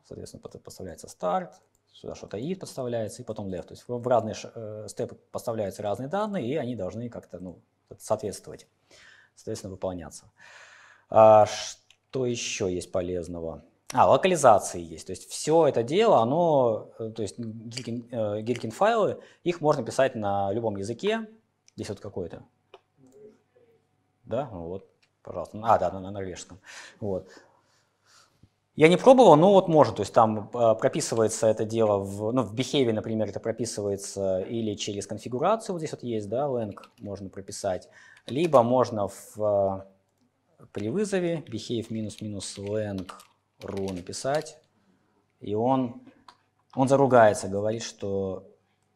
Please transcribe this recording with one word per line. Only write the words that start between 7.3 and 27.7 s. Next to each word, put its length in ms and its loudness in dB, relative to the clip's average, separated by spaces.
ну, 200 -14
соответствовать, 680 -6
соответственно, 380 -12
выполняться. 520 -8
А 360 10
что 800 -8
ещё 420 -4
есть 220 -4
полезного? 720 -6
А, 160 6
локализации 720 4
есть. 260 -14
То 60 -10
есть 180 -14
всё 360 2
это 160 2
дело, 380 4
оно, 800 2
э, 120 -10
то 120 -8
есть 160 -8
Гиркин, 720 -10
э, 320 -4
Гиркин 280 -4
файлы, 500 0
их 160 -4
можно 240 0
писать 300 0
на 380 -2
любом 240 -4
языке. 520 -6
Здесь 140 -10
вот 100 -10
какой-то. 420 -10
Да? 280 -6
Ну 160 -12
вот, 180 -12
пожалуйста. 400 -10
А, 160 4
да, 120 0
на, 100 -10
на 100 -12
норвежском. 480 -12
Вот. 280 -6